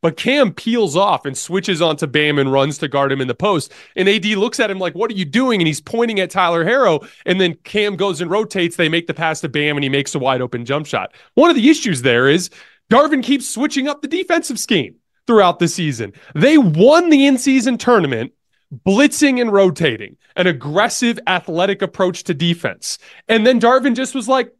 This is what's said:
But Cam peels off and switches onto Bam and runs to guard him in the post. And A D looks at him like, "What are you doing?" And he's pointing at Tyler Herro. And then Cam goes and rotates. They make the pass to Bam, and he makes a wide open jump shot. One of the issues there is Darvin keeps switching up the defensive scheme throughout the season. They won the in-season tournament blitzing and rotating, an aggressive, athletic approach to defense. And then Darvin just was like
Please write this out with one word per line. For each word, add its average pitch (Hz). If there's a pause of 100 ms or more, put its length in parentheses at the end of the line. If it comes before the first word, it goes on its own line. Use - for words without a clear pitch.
But 165
Cam 269
peels 220
off 185
and 143
switches 180
onto 160
Bam 147
and 135
runs 139
to 156
guard 139
him 135
in 127
the 123
post. 180 (260)
And 214
A 208
D 214
looks 214
at 220
him 190
like, 180
"What 220
are 220
you 185
doing?" 226
And 165
he's 151
pointing 226
at 180
Tyler 170
Herro. 202 (200)
And 180
then 175
Cam 208
goes 180
and 175
rotates. 190
They 165
make 165
the 160
pass 160
to 151
Bam, 147
and 143
he 135
makes 139
a 156
wide 131
open 120
jump 139
shot. 98 (220)
One 320
of 330
the 233
issues 220
there 123
is 175 (400)
Darvin 285
keeps 254
switching 277
up 285
the 285
defensive 339
scheme 151 (320)
throughout 190
the 170
season. 120 (200)
They 254
won 269
the 277
in-season 262
tournament 143 (520)
blitzing 269
and 226
rotating, 156 (180)
an 180
aggressive, 190
athletic 185
approach 180
to 180
defense. 165 (300)
And 220
then 247
Darvin 247
just 254
was 247
like 254